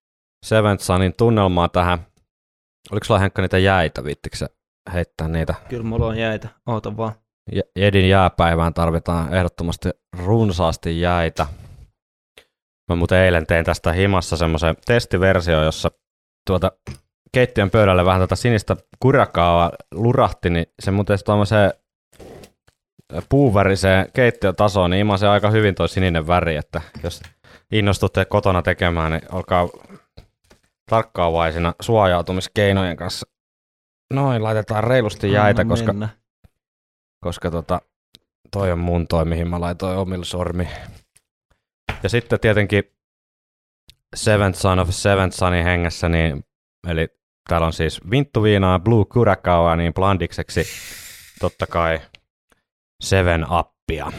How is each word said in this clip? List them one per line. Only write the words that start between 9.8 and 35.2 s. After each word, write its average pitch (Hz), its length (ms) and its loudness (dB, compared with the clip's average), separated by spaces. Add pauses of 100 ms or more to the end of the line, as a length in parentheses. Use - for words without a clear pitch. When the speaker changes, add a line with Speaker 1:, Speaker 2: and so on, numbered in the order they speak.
Speaker 1:
runsaasti 87 760 0
jäitä. 85 440 0 (1400)
Mä 87 60 0
muuten 85 220 0
eilen 90 300 2
tein 82 180 0
tästä 85 260 -2
himassa 92 460 0
semmoisen 80 380 0 (100)
testiversio, 92 800 0
jossa 78 280 -2 (560)
tuota 92 240 0 (600)
keittiön 113 380 0
pöydälle 95 360 4
vähän 92 160 2
tätä 92 140 0
sinistä 107 420 0 (220)
kurakaaa 87 720 2 (220)
lurahti, 117 560 0
niin 85 160 0 (140)
se 98 120 -4
muuten 101 260 0 (280)
se 101 340 2 (1500)
puuväriseen 95 840 2
keittiötasoon, 101 760 2
niin 95 100 2
imasee 104 280 2
aika 104 200 2
hyvin 107 260 2
toi 85 140 -2
sininen 82 380 0
väri, 85 280 0
että 78 260 -8 (220)
jos - 180 -10 (500)
innostutte 101 540 0
kotona 95 360 0
tekemään, 85 500 -2
niin 80 100 -4 (100)
olkaa 87 360 0 (1200)
tarkkaavaisina 85 920 0
suojautumiskeinojen 92 1160 0
kanssa. - 300 -10 (840)
Noin, 131 300 0
laitetaan 107 400 -2
reilusti 113 480 0